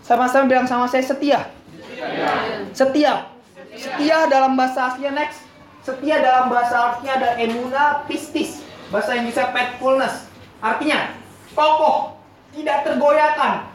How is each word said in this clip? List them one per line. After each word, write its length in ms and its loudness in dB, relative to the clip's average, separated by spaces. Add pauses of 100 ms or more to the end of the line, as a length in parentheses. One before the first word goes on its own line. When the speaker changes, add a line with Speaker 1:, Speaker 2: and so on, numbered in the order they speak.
Speaker 1:
Sama-sama 480 2
bilang 160 4
sama 240 0
saya, 160 0
setia. 400 0 (320)
Speaker 2:
Setia. 520 -6 (440)
Speaker 1:
Setia. 400 2 (640)
Setia 480 0
dalam 320 4
bahasa 320 0
aslinya, 240 -6
next. 320 -6 (400)
Setia 400 0
dalam 240 4
bahasa 480 0
aslinya 240 -2
ada 160 0
emuna 720 0
pistis. 560 -6 (240)
Bahasa 240 -2
Inggrisnya 400 -2
faithfulness. 720 0 (320)
Artinya, 560 -2 (400)
kokoh, 640 2 (400)
tidak 240 -2
tergoyahkan 920 2